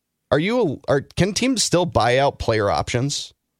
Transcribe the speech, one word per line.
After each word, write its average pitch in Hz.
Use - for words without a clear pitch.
Are 147
you, 202
are, 139
can 185
teams 247
still 175
buy 120
out 139
player 107
options? 120